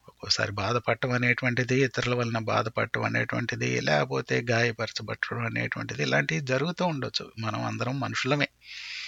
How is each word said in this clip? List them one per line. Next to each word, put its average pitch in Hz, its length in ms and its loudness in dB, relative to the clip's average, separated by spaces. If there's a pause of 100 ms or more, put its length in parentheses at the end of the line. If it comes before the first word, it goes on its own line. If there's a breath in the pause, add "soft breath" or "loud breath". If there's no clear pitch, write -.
ఒక్కోసారి 104 440 0
బాధపడటం 113 600 0
అనేటువంటిది, 123 720 2
ఇతరుల 123 340 2
వలన 117 220 0
బాధపడటం 113 680 0
అనేటువంటిది, 117 800 0
లేకపోతే 131 680 0
గాయపరచబడటం 117 960 -2
అనేటువంటిది, 117 560 -4
ఇలాంటివి 143 400 2
జరుగుతూ 139 440 0
ఉండొచ్చు. 135 540 -4
మనం 113 260 -2
అందరం 117 340 -2
మనుషులమే. 127 500 0 (580 loud breath)